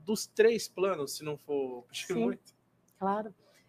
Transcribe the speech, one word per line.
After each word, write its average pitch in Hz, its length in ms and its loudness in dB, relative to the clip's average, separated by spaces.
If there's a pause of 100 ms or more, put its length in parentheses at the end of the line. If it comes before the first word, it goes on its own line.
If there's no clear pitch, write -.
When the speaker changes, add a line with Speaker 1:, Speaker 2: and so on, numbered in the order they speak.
Speaker 1:
dos - 240 -4
três 220 400 4
planos, 175 480 -2
se 151 80 -10
não 151 140 -4
for 135 460 -4
pedir - 240 -12
Speaker 2:
Sim, 185 80 -4 (100)
Speaker 1:
muito? - 320 -6 (420)
Speaker 2:
claro. 202 340 -2 (360)